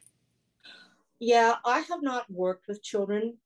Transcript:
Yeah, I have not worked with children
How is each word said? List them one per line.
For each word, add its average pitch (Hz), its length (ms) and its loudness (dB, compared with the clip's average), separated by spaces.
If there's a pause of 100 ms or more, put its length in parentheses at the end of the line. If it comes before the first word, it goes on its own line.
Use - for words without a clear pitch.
(1200)
Yeah, 233 440 4
I 247 160 2
have 330 220 -8
not 247 280 -4
worked 185 380 -4
with 202 140 -10
children 208 640 -4